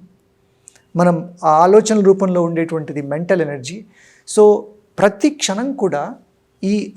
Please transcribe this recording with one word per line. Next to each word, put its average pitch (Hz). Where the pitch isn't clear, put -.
మనం 175
ఆ 160
ఆలోచనల 202
రూపంలో 190
ఉండేటువంటిది 165
మెంటల్ 165
ఎనర్జీ. 147
So 208
ప్రతి 202
క్షణం 254
కూడా 170
ఈ 202